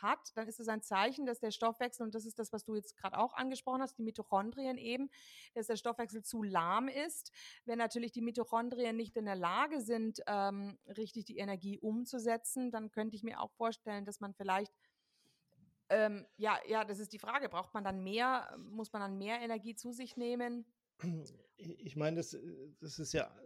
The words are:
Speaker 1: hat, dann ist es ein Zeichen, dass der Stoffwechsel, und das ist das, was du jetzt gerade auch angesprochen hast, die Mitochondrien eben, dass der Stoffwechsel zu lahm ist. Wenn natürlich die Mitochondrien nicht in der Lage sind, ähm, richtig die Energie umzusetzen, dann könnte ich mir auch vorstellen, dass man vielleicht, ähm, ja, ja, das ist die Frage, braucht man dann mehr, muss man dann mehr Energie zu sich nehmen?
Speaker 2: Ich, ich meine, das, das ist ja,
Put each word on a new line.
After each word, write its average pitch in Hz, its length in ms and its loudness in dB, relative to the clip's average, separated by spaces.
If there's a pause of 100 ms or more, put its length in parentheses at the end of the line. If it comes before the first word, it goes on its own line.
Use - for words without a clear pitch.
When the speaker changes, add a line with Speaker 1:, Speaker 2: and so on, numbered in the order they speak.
Speaker 1:
hat, 226 320 2
dann 220 140 -2
ist 226 120 -8
es 220 80 -6
ein 220 140 2
Zeichen, 262 460 4
dass 233 120 0
der 220 120 0
Stoffwechsel, 233 520 0
und 220 120 -2
das 220 100 -4
ist 226 140 -6
das, 220 120 -4
was 214 120 -4
du 220 100 -4
jetzt 208 240 -2
gerade 190 220 -2
auch 240 160 4
angesprochen 262 480 0
hast, 262 160 -4
die - 20 -2
Mitochondrien 226 800 0
eben, 254 320 0 (420)
dass 220 140 -2
der 226 80 2
Stoffwechsel 226 480 -2
zu 226 180 -2
lahm 196 460 4
ist. 285 440 -4 (340)
Wenn 233 120 0
natürlich 233 340 2
die 240 100 -4
Mitochondrien 233 760 2
nicht 226 200 -2
in 214 80 0
der 202 100 0
Lage 233 460 4
sind, 226 440 0
ähm, 196 600 0
richtig 214 380 -6
die 226 120 -10
Energie 196 400 -2
umzusetzen, 233 920 0
dann 220 180 -2
könnte 220 260 -2
ich 196 60 -12
mir 220 180 -4
auch - 120 -2
vorstellen, 220 520 -2
dass 202 160 -8
man 202 140 -6
vielleicht, 196 400 0 (1160)
ähm, 208 360 6 (120)
ja, 214 280 4
ja, 220 200 4
das 202 120 -4
ist 208 160 -6
die 214 60 -12
Frage, 240 300 0
braucht 175 260 -2
man 208 80 -2
dann 190 180 0
mehr, 240 560 2
muss 208 340 -8
man 208 120 -4
dann 196 160 -4
mehr 220 220 -2
Energie 226 340 -4
zu 240 160 -8
sich 240 260 -8
nehmen? 240 480 0 (920)
Speaker 2:
Ich, 170 220 -12
ich 143 160 -10
meine, 156 220 2
das, 165 200 -2 (420)
das 156 200 -8
ist 147 140 -4
ja, 147 200 2 (120)